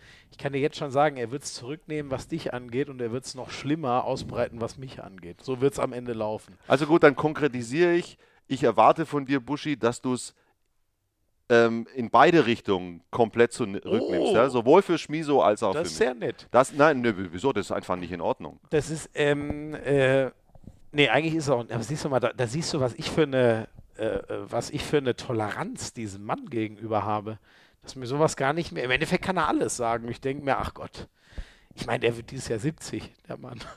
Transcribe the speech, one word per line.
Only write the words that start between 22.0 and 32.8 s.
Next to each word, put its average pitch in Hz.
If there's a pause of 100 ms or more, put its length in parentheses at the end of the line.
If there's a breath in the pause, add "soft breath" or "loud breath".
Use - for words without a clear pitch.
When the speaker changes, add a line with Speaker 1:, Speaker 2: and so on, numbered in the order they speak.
Speaker 1:
du 160
mal, 131
da, 113
da 123
siehst 143
du, 165
was 127
ich -
für 160
eine, 123 (320)
äh, 110
äh, 98 (260)
was 117
ich 139
für 151
eine 127
Toleranz 120
diesem 101
Mann 233
gegenüber 107
habe. 107 (420 soft breath)
Dass -
mir 127
sowas 147
gar 139
nicht 165
mehr, 160
im 127
Endeffekt 156
kann 185
er 156
alles 294
sagen. 117
Ich 120
denk 143
mir, 131
ach 104
Gott, - (640 soft breath)
ich -
meine, 117
der 117
wird 117
dieses 135
Jahr 113
siebzig, 156 (160)